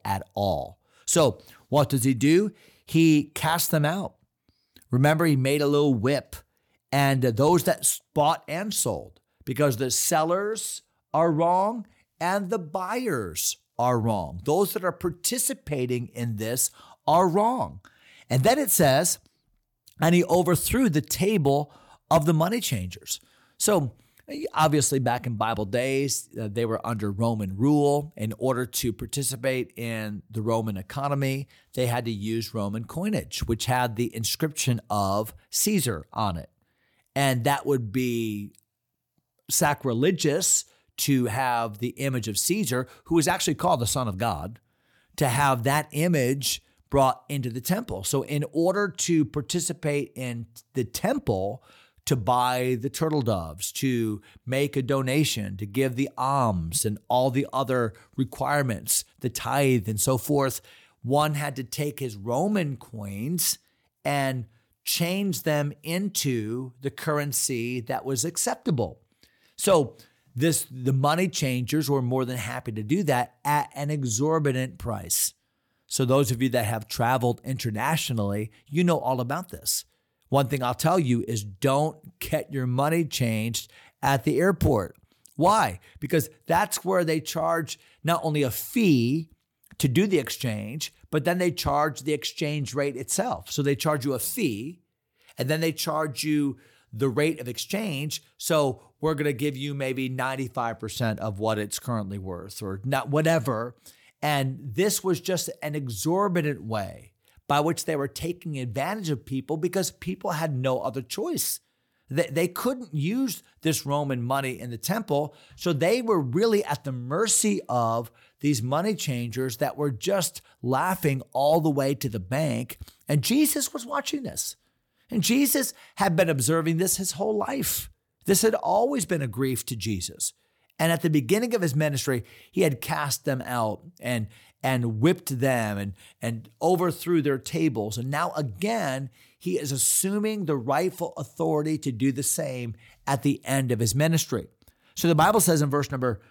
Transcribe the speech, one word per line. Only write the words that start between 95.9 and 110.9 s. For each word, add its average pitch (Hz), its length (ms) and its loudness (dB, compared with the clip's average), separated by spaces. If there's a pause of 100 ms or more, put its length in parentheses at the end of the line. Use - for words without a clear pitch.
you 147 340 0 (340)
the 120 180 0
rate 147 300 0
of 120 80 -10
exchange. 151 760 -6 (140)
So 147 440 0 (180)
we're 156 160 0
gonna 147 160 0
give 139 240 -4
you 143 200 -6
maybe 131 340 -4
ninety-five 127 680 -4
percent 110 400 -2
of 104 200 -6
what 110 200 0
it's 104 180 -4
currently 101 400 -6
worth, 92 460 -10
or 98 200 -6
not, 135 260 -2
whatever. 139 640 0 (460)
And 135 380 0 (140)
this 190 300 0
was 180 180 0
just 180 300 -4 (100)
an 151 140 -6
exorbitant 151 880 -2
way 107 480 -6 (360)
by 147 120 4
which 156 260 0
they 160 100 -2
were 139 120 -2
taking 165 500 -8
advantage 143 520 -4
of 135 140 -2
people 131 320 -4
because 180 360 -2
people 185 400 -6
had 156 260 -2
no 131 220 0
other 127 240 -4